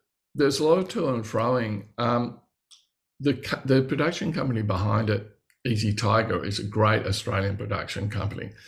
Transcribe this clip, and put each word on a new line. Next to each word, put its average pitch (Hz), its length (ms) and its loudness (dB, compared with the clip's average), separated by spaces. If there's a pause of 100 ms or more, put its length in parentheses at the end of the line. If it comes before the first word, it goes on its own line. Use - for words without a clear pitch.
(340)
there's 139 260 2
a 151 60 2
lot 170 140 6
of 185 100 -4
to 170 200 -2
and 117 140 -2
froing. 113 640 -2 (140)
Um, 120 400 0 (800)
the 139 160 2
co-, - 300 -6
the 135 180 4
production 151 500 -2
company 120 300 -2
behind 107 480 2
it, 101 180 -2 (360)
Easy 104 280 2
Tiger, 104 500 2
is 101 160 -4
a 110 40 -6
great 107 420 2
Australian 98 520 -2
production 104 520 -4
company. 104 420 -6 (160)